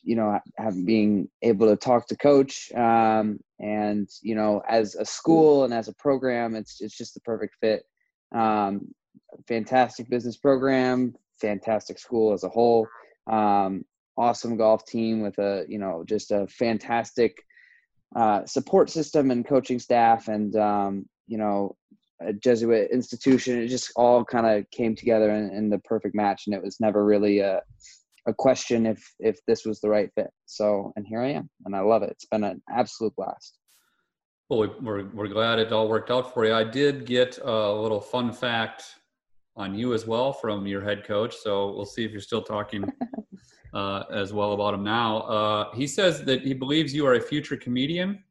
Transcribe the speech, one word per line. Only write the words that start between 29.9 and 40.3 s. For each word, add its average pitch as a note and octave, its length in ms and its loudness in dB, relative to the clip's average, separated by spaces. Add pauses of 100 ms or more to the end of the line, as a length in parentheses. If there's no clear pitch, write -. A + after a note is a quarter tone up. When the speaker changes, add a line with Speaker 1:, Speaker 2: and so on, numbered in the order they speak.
Speaker 1:
fit. G#2 160 -4 (160)
So, G#2 500 -2
and G#2 100 -12
here A2 140 -8
I C3 100 -2
am, D3+ 200 -8 (140)
and G2 100 -8
I G2 60 -4
love G#2+ 220 4
it. - 80 -4
It's - 160 -18
been G#2+ 180 -2
an F#2+ 260 -6
absolute A2 460 -2
blast. - 420 -10 (880)
Speaker 2:
Well, A#2 120 0
we, G#2 80 2 (120)
we're, G2+ 340 -6
we're G#2 140 -6
glad A2+ 300 0
it A2+ 140 0
all A2 160 2
worked A2 220 -2
out B2+ 240 -2
for A#2 100 0
you. A2 80 4
I A2+ 120 2
did C3+ 420 0
get B2 320 0
a A2 340 0
little G#2+ 280 -2
fun A#2+ 320 -4
fact A#2 520 -4 (720)
on G2 180 -8
you A#2+ 200 -2
as A2 120 -4
well A#2+ 260 -2